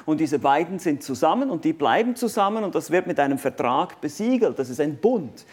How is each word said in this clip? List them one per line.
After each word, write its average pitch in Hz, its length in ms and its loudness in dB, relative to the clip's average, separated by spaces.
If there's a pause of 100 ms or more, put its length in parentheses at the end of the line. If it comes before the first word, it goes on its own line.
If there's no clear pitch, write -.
Und 156 140 0
diese 147 180 0
beiden 156 400 2
sind 151 240 -2
zusammen 180 480 0
und 165 160 -4
die 160 80 2
bleiben 175 420 2
zusammen 214 480 0
und 175 120 -4
das 160 160 -4
wird 180 160 2
mit 160 120 0
einem 139 200 2
Vertrag 135 640 0
besiegelt. 208 580 0
Das 127 100 -4
ist 123 100 -6
ein 147 180 -2
Bund, 202 560 0